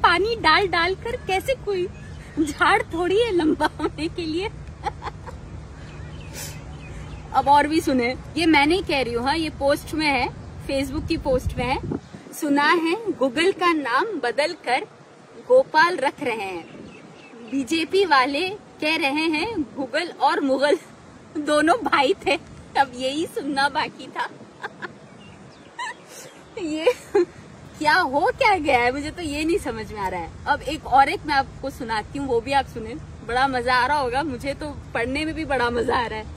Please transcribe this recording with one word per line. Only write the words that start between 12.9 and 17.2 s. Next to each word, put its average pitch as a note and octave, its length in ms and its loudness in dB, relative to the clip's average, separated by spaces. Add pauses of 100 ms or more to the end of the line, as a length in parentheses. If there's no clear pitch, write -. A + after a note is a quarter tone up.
Google D#4+ 540 0
का F4 140 4
नाम C#4 320 2
बदल D4+ 500 -2 (100)
कर C#4+ 220 0 (600)
गोपाल E4+ 500 6
रख C4+ 260 -2
रहे A#3+ 120 -2
हैं। F3+ 420 -8 (720)